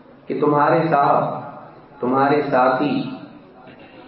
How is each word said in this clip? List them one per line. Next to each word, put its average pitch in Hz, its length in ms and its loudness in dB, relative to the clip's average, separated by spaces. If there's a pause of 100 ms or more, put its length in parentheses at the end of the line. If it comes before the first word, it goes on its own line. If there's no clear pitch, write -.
(260)
کہ 131 140 -6
تمہارے 147 400 2 (100)
صاحب، - 500 0 (600)
تمہارے 135 500 2
ساتھی، 131 600 0 (960)